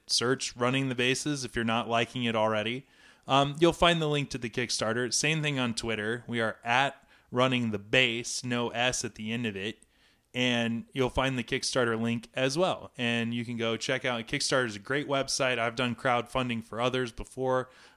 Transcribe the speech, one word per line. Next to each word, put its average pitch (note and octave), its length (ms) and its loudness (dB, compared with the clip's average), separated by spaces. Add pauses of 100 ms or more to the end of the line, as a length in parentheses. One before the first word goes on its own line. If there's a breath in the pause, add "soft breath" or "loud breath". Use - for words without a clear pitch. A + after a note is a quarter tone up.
search - 480 0
Running C3 320 2
the B2+ 80 -4
Bases C3 480 0
if A#2+ 120 -6
you're A#2 100 0
not A2+ 240 0
liking A#2 340 0
it A#2 120 2
already. A2 500 0 (420 soft breath)
Um, C#3+ 320 4
you'll E3 140 6
find E3+ 280 4
the D3+ 60 0
link D3 220 0
to - 80 -8
the A#2+ 120 -6
Kickstarter. A#2 640 -2
Same D#3 280 2
thing D3 180 0
on A#2+ 140 0
Twitter. A2+ 540 -2
We A#2+ 120 -2
are A2 240 0
at B2+ 320 2 (340 soft breath)
Running B2 420 2
the G2+ 80 -2
Base, A#2+ 680 0
no A#2+ 240 -2
S B2 340 -2
at A#2 120 -6
the A2 180 -6
end A#2+ 120 -2
of G2+ 120 -4
it. G2+ 220 -8 (540 soft breath)
And A#2 600 0
you'll B2+ 160 2
find C3 280 0
the A#2+ 60 -2
Kickstarter A#2+ 560 0
link A#2 360 -2
as C3+ 220 0
well. E3 400 -2
And A#2 360 0
you A#2+ 100 -4
can A#2+ 140 -8
go A2+ 180 0
check B2+ 300 -2
out. A#2+ 220 -2
Kickstarter C3+ 400 2
is G#2 80 -6
a G2+ 40 -10
great C3+ 300 -4
website. C3+ 480 0
I've A#2 180 0
done B2 200 0
crowdfunding A#2+ 680 0
for G#2+ 160 -10
others B2 320 0
before. B2+ 580 -2 (280 loud breath)